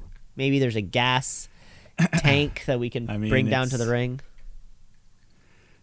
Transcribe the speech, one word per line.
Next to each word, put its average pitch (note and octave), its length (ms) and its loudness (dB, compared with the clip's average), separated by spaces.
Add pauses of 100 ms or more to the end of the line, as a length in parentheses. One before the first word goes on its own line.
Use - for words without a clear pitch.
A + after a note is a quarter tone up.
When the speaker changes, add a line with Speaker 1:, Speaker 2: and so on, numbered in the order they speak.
(360)
Speaker 1:
Maybe C#3 220 2
there's B2 200 2
a G#2+ 40 0
gas B2 680 0 (360)
Speaker 2:
<coughs> - 360 0
Speaker 1:
tank C#3+ 460 2
that B2+ 140 0
we A#2+ 100 -2
can A#2+ 200 -6
Speaker 2:
I G#2 80 -4
mean, G#2+ 120 -2
Speaker 1:
bring A#2+ 200 2
down C3 200 0
to C3 80 -2
the A#2 60 0
Speaker 2:
it's, A2+ 80 0
Speaker 1:
ring. B2 300 -2 (1600)